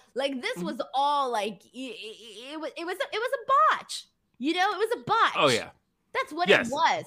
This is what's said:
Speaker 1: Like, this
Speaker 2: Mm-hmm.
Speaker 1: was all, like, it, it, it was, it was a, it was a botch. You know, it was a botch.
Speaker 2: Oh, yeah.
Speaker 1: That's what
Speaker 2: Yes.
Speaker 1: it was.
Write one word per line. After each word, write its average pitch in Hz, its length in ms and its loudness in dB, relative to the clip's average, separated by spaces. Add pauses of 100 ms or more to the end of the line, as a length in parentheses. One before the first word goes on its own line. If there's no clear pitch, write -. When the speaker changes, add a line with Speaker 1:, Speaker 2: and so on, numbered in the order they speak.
(140)
Speaker 1:
Like, 247 280 -2
this 427 160 -4
Speaker 2:
Mm-hmm. 339 80 -4
Speaker 1:
was 277 160 -6 (120)
all, 277 380 2
like, 214 320 -4 (100)
it, 233 40 -14
it, 220 760 -12
it 320 60 -8
was, 302 180 -8
it 339 80 -8
was 359 120 -6
a, - 180 -4
it - 20 0
was 480 160 -2
a 539 440 4
botch. - 280 -12 (340)
You 285 140 0
know, 370 180 2
it 349 60 -4
was 440 180 0
a - 100 -12
botch. 403 320 2
Speaker 2:
Oh, 165 120 6
yeah. 101 200 0 (440)
Speaker 1:
That's 494 200 -2
what 349 160 0
Speaker 2:
Yes. 226 180 6
Speaker 1:
it 226 60 -4
was. 247 340 0